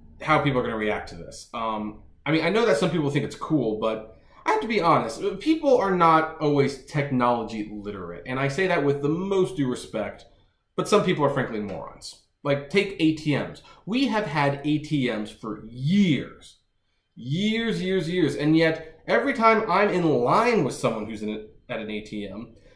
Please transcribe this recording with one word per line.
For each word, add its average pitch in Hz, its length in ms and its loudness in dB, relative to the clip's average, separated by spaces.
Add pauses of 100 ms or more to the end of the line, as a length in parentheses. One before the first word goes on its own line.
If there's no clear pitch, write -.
(220)
how 151 180 4
people 135 220 0
are - 20 0
gonna 117 140 -4
react 107 320 -2
to 87 60 -14
this. - 380 -16
Um, 110 500 -6 (220)
I 143 60 0
mean, 160 120 2
I - 60 0
know 226 160 2
that 208 120 4
some 175 120 2
people 147 200 0
think 135 160 0
it's 98 100 -8
cool, 110 440 0
but 110 380 -4 (280)
I 339 80 2
have 440 80 0
to 226 60 -4
be 220 140 0
honest, 151 400 2 (180)
people 302 380 4
are 190 180 2
not 160 460 4
always 143 440 2
technology 123 840 0
literate. 98 540 -10
And 127 140 -4
I 139 80 0
say 185 200 0
that 170 160 2
with 143 200 0
the 143 60 0
most 185 460 0
due 135 140 0
respect, 107 560 -6 (500)
but 185 120 -2
some 202 160 6
people 156 200 2
are 135 60 4
frankly 113 300 -2
morons. - 640 -10 (200)
Like, 143 280 -2
take 196 280 0
A 156 140 4
T 143 240 -2
Ms. - 240 -8 (240)
We 254 220 0
have 220 180 0
had 143 380 -2
A 151 160 0
T 135 320 0
Ms 107 180 -6
for 107 400 -10
years. 139 880 0 (580)
Years, 196 680 -2
years, 185 260 -2
years. 175 260 0
And 151 220 2
yet, - 500 0
every 247 260 2
time 220 360 4
I'm 196 200 4
in 170 200 2
line 170 540 4
with 120 100 -2
someone 110 320 -2
who's 107 160 -10
in 107 80 -4
a, - 420 -10
at 113 80 -6
an 110 120 -10
A 104 100 -6
T 104 260 -10
M, 104 280 -14 (200)